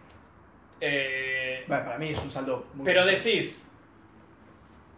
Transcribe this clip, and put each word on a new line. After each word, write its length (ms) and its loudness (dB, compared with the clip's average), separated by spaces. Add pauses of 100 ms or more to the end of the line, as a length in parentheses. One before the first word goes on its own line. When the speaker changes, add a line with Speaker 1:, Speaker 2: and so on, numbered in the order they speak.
(800)
Speaker 1:
Eh, 880 -2
Speaker 2:
Bueno, 200 0
para 120 -6
mí 120 -4
es 120 -2
un 80 -8
saldo 440 -4
muy 100 -10
Speaker 1:
pero 180 6
Speaker 2:
bueno. 160 6
Speaker 1:
decís, 480 0 (1300)